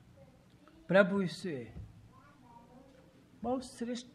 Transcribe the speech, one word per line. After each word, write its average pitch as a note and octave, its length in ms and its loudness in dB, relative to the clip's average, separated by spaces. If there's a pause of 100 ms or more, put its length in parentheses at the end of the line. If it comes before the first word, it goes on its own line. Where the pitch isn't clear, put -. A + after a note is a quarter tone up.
(880)
પ્રભુ G3 340 8
ઈસુએ D#3 460 -4 (1800)
બહુ B3 160 0
શ્રેષ્ઠ A#3+ 560 -6